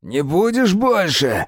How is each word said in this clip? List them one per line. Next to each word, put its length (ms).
Не 220
будешь 500
больше? 720